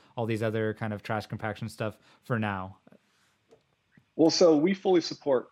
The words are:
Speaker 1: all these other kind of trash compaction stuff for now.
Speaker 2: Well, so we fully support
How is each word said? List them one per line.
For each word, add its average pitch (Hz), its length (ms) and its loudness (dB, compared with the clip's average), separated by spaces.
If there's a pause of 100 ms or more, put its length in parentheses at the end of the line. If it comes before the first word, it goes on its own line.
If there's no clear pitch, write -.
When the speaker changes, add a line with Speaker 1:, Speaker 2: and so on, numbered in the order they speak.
(180)
Speaker 1:
all 117 80 -4
these 110 160 -2
other 110 320 -2
kind 107 200 -8
of 101 100 -10
trash 107 240 -6
compaction 107 420 -8
stuff 107 280 -8 (260)
for 117 160 -4
now. 98 380 -6 (1400)
Speaker 2:
Well, 156 120 6
so 160 280 6
we 175 160 2
fully 190 260 2
support 139 520 -2